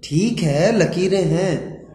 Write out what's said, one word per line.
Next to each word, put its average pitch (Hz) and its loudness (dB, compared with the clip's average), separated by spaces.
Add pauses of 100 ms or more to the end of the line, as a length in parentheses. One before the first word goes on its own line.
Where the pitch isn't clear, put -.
ठीक 208 0
है, 170 2
लकीरें 185 0
हैं 165 -2 (120)